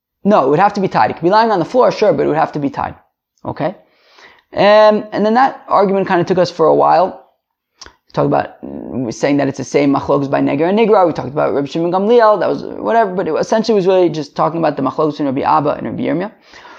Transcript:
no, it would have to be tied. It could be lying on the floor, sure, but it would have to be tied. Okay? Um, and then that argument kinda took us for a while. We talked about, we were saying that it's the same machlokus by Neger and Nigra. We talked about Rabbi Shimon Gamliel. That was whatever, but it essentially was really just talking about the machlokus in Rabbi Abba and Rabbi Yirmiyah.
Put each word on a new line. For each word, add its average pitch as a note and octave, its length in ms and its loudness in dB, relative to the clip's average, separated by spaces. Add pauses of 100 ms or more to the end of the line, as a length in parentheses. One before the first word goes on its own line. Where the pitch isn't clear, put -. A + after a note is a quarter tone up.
(240)
no, G3 220 4
it C3+ 40 2
would D3 80 4
have G3 160 2
to G#3 60 -4
be F#3 80 -2
tied. A#2 220 0
It - 40 -8
could - 80 -10
be E3+ 80 2
lying A3 200 4
on G3+ 80 0
the D#3+ 60 -2
floor, A#3+ 280 2
sure, G3 200 2
but D3 120 0
it C#3+ 40 0
would D3 80 0
have D#3 160 0
to D#3 60 -8
be C#3 120 -4
tied. - 260 -8 (480)
Okay? D#3 320 -6 (760)
Um, G#3+ 600 4
and G3+ 120 -2
then A3 100 2
that B3+ 340 0
argument F#3+ 400 0
kinda F3 160 0
took F3 140 0
us F3 120 0
for D#3+ 160 -2
a D3 80 4
while. D3+ 580 0 (520)
We - 280 -20
talked D3 140 -2
about, - 360 -4
we F2 400 -10
were A#2 100 -6
saying C#3+ 240 -2
that C#3 120 0
it's C#3 100 -8
the C3 60 -10
same C#3+ 300 0
machlokus C#3 360 -2
by C#3+ 100 0
Neger C#3 280 -2
and G3+ 100 0
Nigra. G3+ 280 4
We D#3 60 0
talked B2+ 160 -8
about C#3+ 260 -2
Rabbi C#3 140 -2
Shimon E3+ 240 -4
Gamliel. G#3+ 480 4
That B2+ 80 0
was C#3 160 -4
whatever, G#3+ 500 -2
but F#3 140 -4
it D#3+ 40 -4
essentially G#3+ 440 0
was F3+ 100 0
really F#3 220 4
just D3+ 260 -6
talking D#3+ 240 -2
about D3+ 180 -2
the D3 60 -4
machlokus D3 380 -2
in D3 60 -2
Rabbi C3 160 -4
Abba D3 320 0
and - 120 -8
Rabbi A2+ 160 -8
Yirmiyah. D#3+ 300 -4 (460)